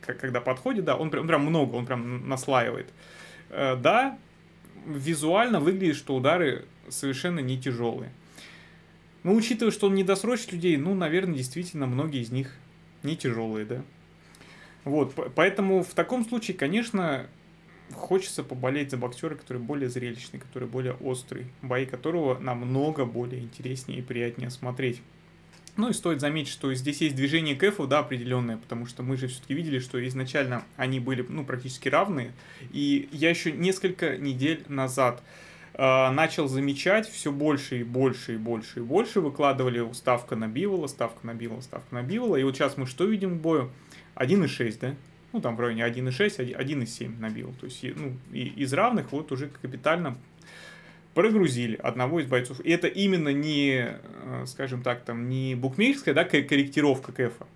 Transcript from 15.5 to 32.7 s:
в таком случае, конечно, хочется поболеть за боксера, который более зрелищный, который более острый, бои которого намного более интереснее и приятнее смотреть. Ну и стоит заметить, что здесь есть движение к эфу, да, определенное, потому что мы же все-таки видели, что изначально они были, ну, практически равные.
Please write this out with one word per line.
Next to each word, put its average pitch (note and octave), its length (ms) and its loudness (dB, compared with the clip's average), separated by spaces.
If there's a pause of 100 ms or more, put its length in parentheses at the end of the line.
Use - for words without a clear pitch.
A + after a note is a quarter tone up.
в F3+ 120 -6
таком A#3 300 0
случае, A3 320 -4
конечно, F3+ 680 0 (680)
хочется - 500 -2
поболеть C3 480 -2
за C3+ 60 -4
боксера, B2+ 380 -4
который B2 260 -10
более C3+ 300 -2
зрелищный, B2 500 -8
который B2 280 -10
более B2+ 260 -4
острый, B2+ 520 -6 (160)
бои B2+ 220 0
которого C3+ 540 0
намного C3 680 0
более A#2+ 380 -6
интереснее B2+ 560 -8
и B2+ 40 -6
приятнее A#2+ 480 -4
смотреть. B2+ 520 -4 (760)
Ну A3 120 2
и - 20 2
стоит E3+ 280 0
заметить, D3 300 -2
что C3+ 240 -2
здесь C3+ 260 -4
есть D3+ 140 2
движение C#3+ 400 2
к B2+ 80 -2
эфу, F#3+ 240 2
да, C#3 140 4
определенное, B2 560 -2
потому A#2 280 -8
что B2 200 -10
мы C3 120 0
же B2+ 120 -4
все-таки - 260 -6
видели, D3+ 240 -2
что B2+ 300 -4
изначально B2+ 560 -2 (120)
они C3 220 0
были, B2+ 300 0
ну, D3 160 -6
практически B2+ 440 -4
равные. C#3+ 440 2 (400)